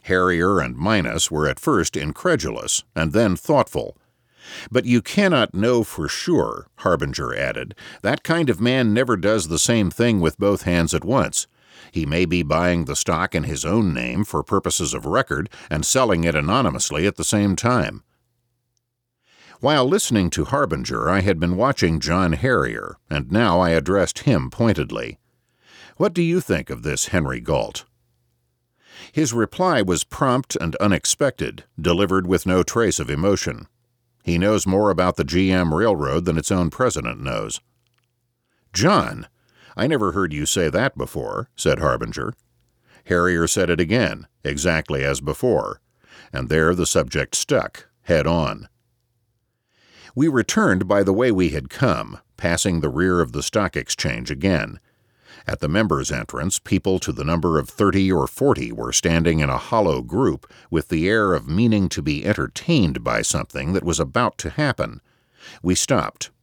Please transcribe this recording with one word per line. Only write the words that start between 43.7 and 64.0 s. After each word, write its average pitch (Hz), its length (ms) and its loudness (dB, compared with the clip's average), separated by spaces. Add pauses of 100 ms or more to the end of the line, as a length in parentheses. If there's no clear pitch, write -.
again, 80 460 0 (160)
exactly 73 640 -2
as 69 160 -2
before, 69 600 -2 (520)
and 64 160 -6
there 80 260 4
the 87 120 0
subject 71 480 -2
stuck, - 540 -4 (140)
head 76 240 2
on. 73 420 -2 (1500)
We 151 140 2
returned 117 600 2
by 101 160 4
the 95 80 2
way 120 180 2
we 92 200 2
had 69 200 -6
come, 60 480 -2 (180)
passing 85 440 0
the 73 80 0
rear 87 320 2
of 67 120 0
the 73 120 -6
stock 101 320 -2
exchange 62 540 -6
again. 69 500 -2 (680)
At - 140 -6
the 73 80 -2
members' 80 420 0
entrance, 65 480 -6
people 95 400 0
to - 140 -4
the 69 120 -6
number 82 340 2
of 65 100 -2
thirty 95 420 2
or 78 160 2
forty 69 460 0
were 57 200 -8
standing 82 460 2
in 71 100 2
a 64 80 0
hollow 82 460 0
group 82 500 -2 (160)
with 80 200 -2
the 85 200 0
air 104 240 2
of 71 160 -2
meaning 104 420 2
to - 120 -6
be 73 240 -2
entertained 82 800 0
by 57 180 -2
something 71 500 -4
that 95 120 -2
was 80 160 -2